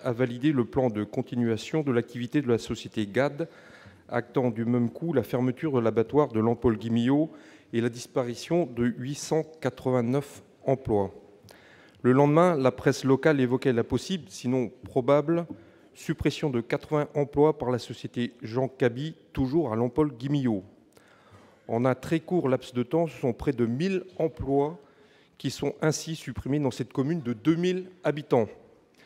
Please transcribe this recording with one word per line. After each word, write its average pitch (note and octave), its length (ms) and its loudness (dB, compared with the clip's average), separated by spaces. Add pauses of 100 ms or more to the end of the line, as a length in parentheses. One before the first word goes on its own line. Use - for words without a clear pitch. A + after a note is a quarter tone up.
a B2+ 80 -2
validé A#2+ 400 0
le B2 100 2
plan B2+ 260 0
de G#2+ 140 -2
continuation A#2+ 800 -2
de C#3 80 0
l'activité A#2+ 500 0
de B2 60 -4
la A#2 100 4
société - 480 -6
gad, C#3+ 440 -2 (580)
actant B2 420 0
du A#2 140 -4
même A#2+ 260 2
coup E3+ 220 -6
la B2+ 120 2
fermeture B2+ 500 -2
de B2+ 80 4
l'abattoir A2+ 480 2
de A2 100 -2
Lampol-Guimillot A#2 880 2 (440)
et A2+ 80 0
la A#2+ 80 0
disparition A#2+ 760 -2
de A#2+ 200 -2
huit B2+ 300 -4
cent D#3+ 280 -2 (160)
quatre-vingt-neuf B2+ 840 -2 (240)
emplois. G#2 480 0 (920)
Le A#2+ 60 6
lendemain, D3 460 6
la B2+ 160 4
presse - 320 0
locale C3+ 340 4
évoquait B2+ 320 2
la A2+ 140 2
possible, C#3 420 -4
sinon B2+ 460 -4 (100)
probable, D3 600 0 (480)
suppression - 560 -4
de A#2+ 100 0
quatre-vingts C#3+ 560 -2
emplois D3 420 2
par B2+ 140 -2
la A#2+ 80 0
société - 640 -6
Jean A#2+ 260 -2
Cabi, C3 480 -2 (160)
toujours C3+ 400 0
à A2 60 0
Lampol-Guimillot. B2+ 880 0 (1040)
En A#2 160 0
un B2+ 100 4
très - 240 -4
court D#3+ 300 0
laps B2+ 240 0
de A#2+ 100 0
temps, E3 240 0
ce - 100 -12
sont B2+ 140 0
près C3+ 220 -2
de A#2+ 120 2
mille F3 380 -2 (140)
emplois D3 600 -2 (600)
qui C#3 120 -4
sont - 320 -4
ainsi D#3+ 360 -2
supprimés C3+ 420 -4
dans C3+ 120 0
cette - 200 -8
commune D3+ 300 -2
de A#2+ 100 -4
deux A#2 240 2
mille F3+ 300 -2 (180)
habitants, C#3+ 460 0 (560)